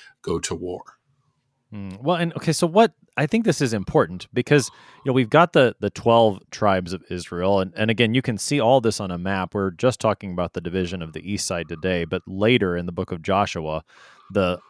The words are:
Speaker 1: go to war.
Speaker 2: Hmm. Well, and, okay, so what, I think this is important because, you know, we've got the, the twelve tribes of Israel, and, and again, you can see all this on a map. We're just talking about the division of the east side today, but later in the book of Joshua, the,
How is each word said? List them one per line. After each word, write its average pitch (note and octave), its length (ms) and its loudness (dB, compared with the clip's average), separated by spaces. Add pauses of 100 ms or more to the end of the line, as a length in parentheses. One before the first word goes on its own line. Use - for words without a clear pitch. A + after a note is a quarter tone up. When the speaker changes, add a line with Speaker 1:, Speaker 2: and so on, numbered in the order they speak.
(200)
Speaker 1:
go E2+ 200 -4
to - 140 -6
war. F2+ 280 -10 (880)
Speaker 2:
Hmm. G2 300 -12
Well, D#3+ 160 0
and, E3+ 180 -2
okay, D#3 180 -2
so - 140 0
what, G3+ 260 4 (240)
I B2+ 100 0
think A3+ 180 0
this E3+ 160 0
is B2 120 0
important F#2 640 0
because, B2+ 360 2 (340)
you C3+ 60 -2
know, - 20 2
we've B2 180 2
got E3 220 6
the, B2+ 280 6
the G#2 100 -2
twelve A2+ 500 4 (100)
tribes F#2 420 0
of F2+ 180 -8
Israel, F#2 500 0
and, F#2+ 160 -4
and G#2+ 140 0
again, A2+ 220 2
you B2+ 100 0
can A2 160 -4
see C#3+ 220 -2
all B2 200 6
this A2 200 0
on F#2+ 100 -6
a F2 80 -6
map. F#2 360 -4
We're G2 160 -2
just A#2+ 300 -2
talking G2+ 320 -2
about F2 200 -4
the - 80 -8
division F2 400 -4
of D#2+ 120 -12
the E2 80 -12
east F#2 260 -6
side E2+ 220 -6
today, E2+ 360 -4
but F2 220 -6
later G2 500 2
in F2 100 -6
the F2+ 60 -8
book F#2 200 -6
of E2 100 -10
Joshua, E2+ 640 -2 (460)
the, F#2 280 0 (120)